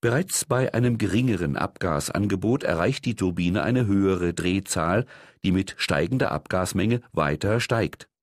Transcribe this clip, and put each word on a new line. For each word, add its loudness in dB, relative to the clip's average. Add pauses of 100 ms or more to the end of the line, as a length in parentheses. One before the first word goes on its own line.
Bereits -2
bei 0
einem 2
geringeren 0
Abgasangebot -2
erreicht 0
die -2
Turbine 0
eine 2
höhere 2
Drehzahl, 0 (400)
die 4
mit 0
steigender 0
Abgasmenge -2 (100)
weiter 0
steigt. -2 (120)